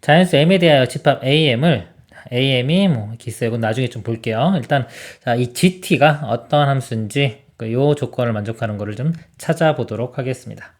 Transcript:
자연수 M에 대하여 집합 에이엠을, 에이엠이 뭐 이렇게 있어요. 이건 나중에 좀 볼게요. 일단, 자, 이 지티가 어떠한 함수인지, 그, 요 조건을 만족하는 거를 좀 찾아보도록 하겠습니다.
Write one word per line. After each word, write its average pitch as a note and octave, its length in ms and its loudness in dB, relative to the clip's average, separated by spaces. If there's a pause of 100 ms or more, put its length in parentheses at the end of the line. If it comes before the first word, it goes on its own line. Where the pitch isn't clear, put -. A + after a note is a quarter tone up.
자연수 F3 340 4
M에 E3 220 4
대하여 D3+ 280 4
집합 C3+ 380 0
에이엠을, C3+ 680 2 (380)
에이엠이 C3+ 560 0
뭐 A2+ 220 0
이렇게 A#2 200 -12
있어요. A2+ 200 -4
이건 A#2 100 -4
나중에 A2+ 300 -2
좀 A#2 120 -12
볼게요. A#2 540 -2
일단, C3 320 -2 (340)
자, A#2+ 140 0
이 B2 180 -2
지티가 D#3 720 2
어떠한 C#3 460 0
함수인지, B2+ 760 -4 (140)
그, A2+ 160 -8
요 C#3+ 220 2
조건을 B2 360 -4
만족하는 G#2+ 460 -6
거를 G#2 180 -8
좀 D3 180 -2 (240)
찾아보도록 C#3 800 -2
하겠습니다. B2 640 -10